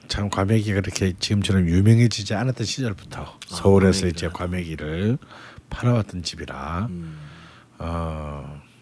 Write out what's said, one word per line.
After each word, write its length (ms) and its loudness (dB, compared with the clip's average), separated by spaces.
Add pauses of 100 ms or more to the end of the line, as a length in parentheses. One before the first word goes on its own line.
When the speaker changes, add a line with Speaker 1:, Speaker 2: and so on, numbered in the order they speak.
Speaker 1:
참 240 -4
과메기가 520 2
그렇게 360 -2
지금처럼 500 2
유명해지지 680 4
않았던 320 -2
시절부터 560 -8
Speaker 2:
아, 240 -16
Speaker 1:
서울에서 560 4
Speaker 2:
과메기를. 80 0
Speaker 1:
이제 220 -4
과메기를 840 -4 (520)
팔아왔던 520 -2
집이라, 680 -8
Speaker 2:
음. 280 -12 (600)
Speaker 1:
어, 840 -8 (220)